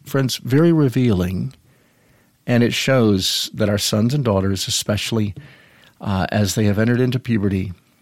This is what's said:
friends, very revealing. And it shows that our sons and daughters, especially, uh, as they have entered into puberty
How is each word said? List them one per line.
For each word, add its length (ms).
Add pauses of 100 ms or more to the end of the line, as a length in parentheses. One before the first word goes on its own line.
friends, 340
very 340
revealing. 800 (920)
And 180
it 100
shows 800
that 160
our 80
sons 360
and 100
daughters, 440
especially, 680 (680)
uh, 300
as 240
they 100
have 120
entered 220
into 200
puberty 540 (280)